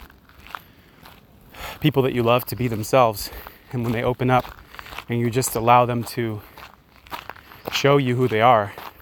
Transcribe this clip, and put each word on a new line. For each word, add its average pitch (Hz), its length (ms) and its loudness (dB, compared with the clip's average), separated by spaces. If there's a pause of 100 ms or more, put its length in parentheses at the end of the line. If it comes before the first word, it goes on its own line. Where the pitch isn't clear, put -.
(1800)
people 143 240 2
that 131 100 0
you 120 100 0
love 120 220 2
to - 100 -10
be 123 120 -2
themselves. 110 600 0 (420)
And 123 120 -6
when 117 80 -2
they 117 120 -4
open 127 260 -2
up 127 160 2 (640)
and 120 100 -2
you 120 100 0
just 123 260 -2
allow 120 300 6
them 120 200 -4
to 113 360 -6 (1300)
show 139 260 2
you 127 180 0
who 127 120 0
they 107 140 0
are, 110 320 4 (280)